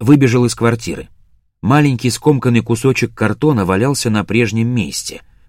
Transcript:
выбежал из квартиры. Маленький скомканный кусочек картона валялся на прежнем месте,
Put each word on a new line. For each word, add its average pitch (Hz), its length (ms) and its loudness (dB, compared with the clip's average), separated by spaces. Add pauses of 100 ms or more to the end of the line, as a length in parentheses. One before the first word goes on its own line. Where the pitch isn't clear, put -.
выбежал 123 440 4
из 117 120 -2
квартиры. 117 520 -4 (540)
Маленький 131 480 2
скомканный 123 520 0
кусочек 120 520 -2
картона 110 500 0
валялся 113 460 0
на 107 140 0
прежнем 113 420 0
месте, - 560 -6 (260)